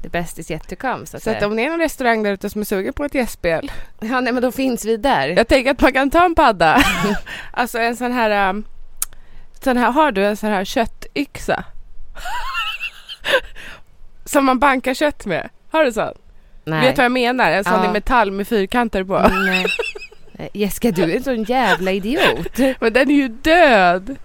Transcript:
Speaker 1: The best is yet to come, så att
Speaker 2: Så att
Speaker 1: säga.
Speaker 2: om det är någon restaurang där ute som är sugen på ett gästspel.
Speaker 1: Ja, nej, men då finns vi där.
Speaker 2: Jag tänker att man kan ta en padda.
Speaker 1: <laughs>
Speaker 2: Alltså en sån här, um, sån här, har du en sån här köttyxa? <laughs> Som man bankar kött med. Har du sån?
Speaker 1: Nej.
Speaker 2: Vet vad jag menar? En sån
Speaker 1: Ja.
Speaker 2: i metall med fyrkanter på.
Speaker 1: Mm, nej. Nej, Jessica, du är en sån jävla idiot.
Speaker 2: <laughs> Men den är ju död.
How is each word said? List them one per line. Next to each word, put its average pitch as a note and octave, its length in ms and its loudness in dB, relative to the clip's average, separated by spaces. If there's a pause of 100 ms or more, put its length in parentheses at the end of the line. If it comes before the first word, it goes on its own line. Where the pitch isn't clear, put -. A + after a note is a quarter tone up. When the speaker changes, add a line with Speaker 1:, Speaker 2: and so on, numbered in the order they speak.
Speaker 1:
The - 60 -12
best E3+ 300 -6
is F3 120 -14
yet D#3+ 180 -8
to F#3 80 -10
come, F#3+ 300 -6
så - 100 -16
att - 60 -14
Speaker 2:
Så A3 80 -2
att G#3+ 60 -2
Speaker 1:
säga. G3+ 100 0
Speaker 2:
om G#3+ 100 -2
det A3+ 80 0
är D4+ 60 -2
någon E4 100 -4
restaurang A#3+ 420 0
där G3+ 100 0
ute G3 180 -6
som G#3+ 100 -6
är G#3 40 -4
sugen G#3 280 -2
på D4 120 -6
ett C#4+ 100 -6
gästspel. G#3+ 560 -2 (300)
Speaker 1:
Ja, B3 200 -2
nej, A#3+ 120 0
men B3 100 0
då B3+ 100 0
finns C4 320 -2
vi A3 120 0
där. G#3 320 2
Speaker 2:
Jag F#3 200 2
tänker C#4 220 4
att C#4+ 100 -2
man C#4 120 6
kan C4 180 2
ta E4+ 140 6
en F4 100 2
padda. G#3+ 480 4 (340)
Speaker 1:
<laughs> - 360 -10
Speaker 2:
Alltså A#3+ 260 -4
en A#3 180 0
sån B3 160 -4
här, G#3 380 2
um, G3+ 140 -6 (1000)
sån B3+ 120 2
här, A#3+ 140 4
har D4 220 4
du G3 140 2
en G#3 100 0
sån G#3+ 140 -2
här G3 140 0
köttyxa? - 1000 -4 (1120)
<laughs> - 1500 -8
Som C#4 200 2
man C4 140 2
bankar C4 360 2
kött D4 320 -2
med. E3 220 -4 (220)
Har D#4 140 4
du A#3+ 80 2
sån? G3+ 220 -4 (500)
Speaker 1:
Nej. D#3 240 -2
Speaker 2:
Vet - 100 2
vad B3+ 60 4
jag B3 80 2
menar? B3 380 2
En F#3+ 140 2
sån F3+ 80 0
Speaker 1:
Ja. F#3 180 2
Speaker 2:
i - 20 -2
metall G#3 380 2
med G3 180 -4
fyrkanter G#3 560 0
på. F#3 140 -2
Speaker 1:
Mm, F#3+ 280 2
nej. F#3 200 0 (680)
Nej, - 220 -12
Jessica, G3+ 360 0
du F3 120 0
är E3+ 140 0
en B3+ 80 -2
sån A#3 200 -2
jävla G3 480 2
idiot. G#3 680 -2
Speaker 2:
<laughs> C4 220 2
Men A3+ 120 2
den C4 180 2
är D4 40 6
ju C#4 140 4
död. A3+ 960 4